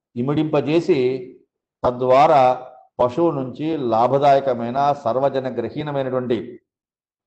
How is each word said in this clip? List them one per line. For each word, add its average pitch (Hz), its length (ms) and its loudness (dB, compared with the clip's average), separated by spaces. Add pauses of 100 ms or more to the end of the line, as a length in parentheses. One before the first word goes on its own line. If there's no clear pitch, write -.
(160)
ఇమిడింపజేసి 143 1120 0 (580)
తద్వారా 127 800 4 (320)
పశువు 123 320 2
నుంచి 143 460 -6
లాభదాయకమైన 135 1160 2
సర్వజన 131 640 -2
గ్రహీణమైనటువంటి 127 1040 -6 (680)